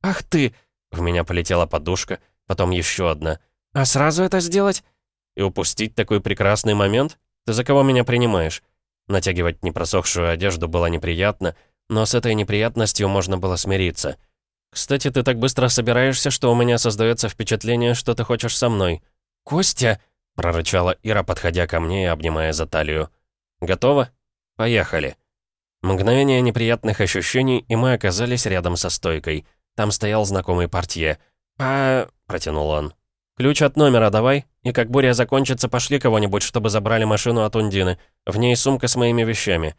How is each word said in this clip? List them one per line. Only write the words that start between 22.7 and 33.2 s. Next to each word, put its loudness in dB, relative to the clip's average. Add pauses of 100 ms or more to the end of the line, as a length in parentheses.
«Готово? 2 (460)
Поехали». 0 (680)
Мгновение 2
неприятных 0
ощущений, 0
и 0
мы 2
оказались -2
рядом -2
со -4
стойкой. -4 (280)
Там 0
стоял 0
знакомый -2
портье. -4 (400)
«А...» 0 (180)
протянул -4
он. -4 (420)